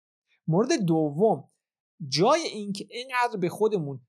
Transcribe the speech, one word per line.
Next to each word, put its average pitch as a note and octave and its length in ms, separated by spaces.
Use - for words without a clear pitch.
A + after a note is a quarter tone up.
مورد G#3+ 260
دوم، D#3+ 640
جای G#3 320
این G3+ 320
که G3 180
اینقدر A#3+ 500
به F3 80
خودمون، E3 600